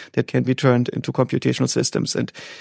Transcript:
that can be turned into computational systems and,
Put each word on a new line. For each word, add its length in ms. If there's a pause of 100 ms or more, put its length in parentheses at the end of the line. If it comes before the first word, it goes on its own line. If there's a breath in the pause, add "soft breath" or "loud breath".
(120 loud breath)
that 140
can 160
be 120
turned 360
into 220
computational 560
systems 480
and, 160 (280 loud breath)